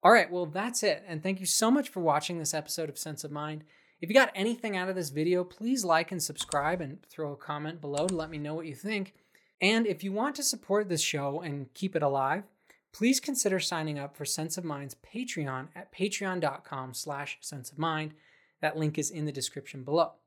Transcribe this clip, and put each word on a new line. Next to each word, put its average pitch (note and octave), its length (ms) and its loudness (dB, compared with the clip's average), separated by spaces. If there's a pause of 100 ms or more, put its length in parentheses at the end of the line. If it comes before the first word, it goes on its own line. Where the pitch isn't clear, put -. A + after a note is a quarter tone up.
All F#3 100 10
right, G3+ 200 8
well, F3+ 140 0
that's G3 360 -4
it, F#3 260 2
and D#3+ 140 -6
thank F#3+ 180 0
you F#3 60 -8
so A3 240 4
much C#4 200 6
for F#3+ 100 -6
watching E3 380 2
this D#3 160 -2
episode D#3 360 -4
of C#3 80 -12
Sense D3+ 260 -8
of D3 80 -8
Mind. D3+ 320 -6 (380)
If E3+ 80 -8
you G#3+ 60 2
got C4 200 8
anything G#3+ 400 -2
out F#3 140 -2
of F#3+ 60 -2
this E3+ 140 -4
video, E3+ 340 2
please A3+ 420 -2
like E3 260 4
and F3 100 -4
subscribe D3+ 600 -2
and C#3 280 -10
throw D3 220 -6
a C#3 60 -10
comment D3+ 420 -8
below D3 280 0
to F#3+ 80 0
let D#3+ 140 -4
me D#3+ 80 -8
know D3 160 -4
what D#3 120 -6
you C#3+ 100 -10
think. G3+ 380 -4 (480)
And A3 260 4
if F#3+ 160 -2
you G3 80 -4
want A#3+ 240 -2
to D4 80 -6
support G#3 460 0
this E3 120 2
show C#3+ 380 -2
and C#3+ 340 -6
keep F#3+ 220 -4
it D#3 80 2
alive, C#3 400 2 (480)
please B3 300 4
consider F#3+ 400 0
signing D#3 360 -2
up C#3+ 180 -8
for D3 100 -8
Sense D#3+ 320 -4
of F3 80 -6
Mind's C#3+ 300 -6
Patreon C#3+ 760 -6
at - 200 -16
patreon F#3+ 480 -2
dot C#3 240 -2
com C3 280 -8
slash C#3+ 460 -6
sense C3+ 320 -12
of C#3 80 -14
mind. D#3 340 0 (480)
That D#3 160 0
link D#3 200 2
is D3 120 -2
in D3+ 160 -4
the D3 60 -2
description C3+ 520 -8
below. D3+ 300 2 (140)